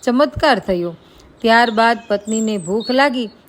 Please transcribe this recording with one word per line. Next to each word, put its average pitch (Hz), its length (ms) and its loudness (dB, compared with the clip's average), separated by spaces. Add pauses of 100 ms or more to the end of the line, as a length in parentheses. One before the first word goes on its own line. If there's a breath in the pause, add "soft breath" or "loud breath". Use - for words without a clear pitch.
ચમત્કાર 262 560 2
થયો. 175 360 -4 (460 soft breath)
ત્યારબાદ 226 560 2 (100)
પત્નીને 220 500 -4
ભૂખ 202 340 -4
લાગી 254 380 0 (200)